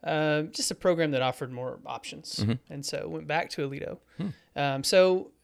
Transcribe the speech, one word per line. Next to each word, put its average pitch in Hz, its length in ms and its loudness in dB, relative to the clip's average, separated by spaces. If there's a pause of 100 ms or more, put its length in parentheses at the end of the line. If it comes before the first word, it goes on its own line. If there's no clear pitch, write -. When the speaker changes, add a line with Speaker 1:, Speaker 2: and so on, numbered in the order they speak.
Speaker 1:
uh, 151 400 2
just - 280 -4
a - 40 -6
program 165 360 2
that 131 100 2
offered 127 300 -2
more 127 340 -8
options. 139 520 -10
Speaker 2:
Mm-hmm. 104 160 2 (200)
Speaker 1:
And 143 120 -8
so - 220 -6
went 156 200 -8
back 147 240 -2
to 143 160 -4
Aledo. 139 300 -8 (200)
Speaker 2:
Hmm. 180 100 -4 (280)
Speaker 1:
Um, 139 280 -2
so 185 480 6 (120)